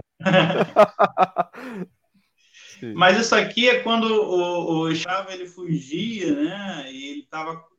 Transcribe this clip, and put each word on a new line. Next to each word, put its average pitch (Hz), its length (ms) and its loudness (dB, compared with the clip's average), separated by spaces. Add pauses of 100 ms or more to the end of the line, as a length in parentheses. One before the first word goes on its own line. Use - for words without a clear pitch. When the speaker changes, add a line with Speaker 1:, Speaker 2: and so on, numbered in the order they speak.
(200)
Speaker 1:
<laughs> 190 1700 2 (880)
Sim. 113 140 -10
Speaker 2:
Mas 185 240 6
isso 226 180 2
aqui 233 340 2
é 240 120 4
quando 226 240 0
o, 175 760 0
o 160 100 -2
escravo, 190 400 -6
ele 180 160 -12
fugia, 175 880 -6
né? 160 560 -8
E 139 200 -12
ele 143 120 -12
tava, 160 400 -10 (160)